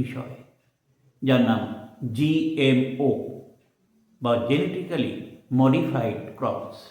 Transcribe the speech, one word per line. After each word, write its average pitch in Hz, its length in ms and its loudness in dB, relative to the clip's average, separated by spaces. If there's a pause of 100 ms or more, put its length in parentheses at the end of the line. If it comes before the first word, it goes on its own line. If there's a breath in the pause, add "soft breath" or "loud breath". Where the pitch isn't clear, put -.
বিষয়, - 320 -8 (960)
যার 127 220 4
নাম 110 120 2 (540)
জিএমও 143 960 2 (1120)
বা 120 80 2 (180)
জেনেটিক্যালি 151 640 -2 (480)
মডিফাইড 131 600 2 (180)
ক্রপস। - 400 -6 (140)